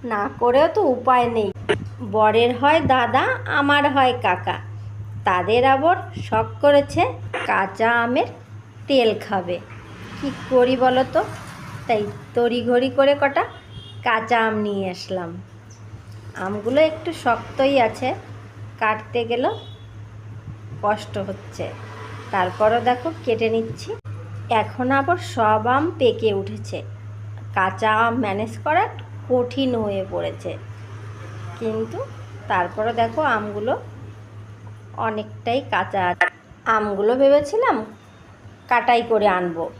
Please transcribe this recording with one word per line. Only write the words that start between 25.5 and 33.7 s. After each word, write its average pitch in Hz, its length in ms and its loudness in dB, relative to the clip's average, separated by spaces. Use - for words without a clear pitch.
আম 294 80 2
পেকে 220 300 4
উঠেছে, 196 380 -8
কাঁচা 190 360 2
আম 226 80 2
ম্যানেজ 208 300 -2
করা 320 240 4
একটু - 140 -12
কঠিন 254 420 0
হয়ে 202 280 -2
পড়েছে, 170 400 -6
কিন্তু 226 380 -4
তারপরও 214 520 0
দেখো 233 200 0
আমগুলো 214 380 -4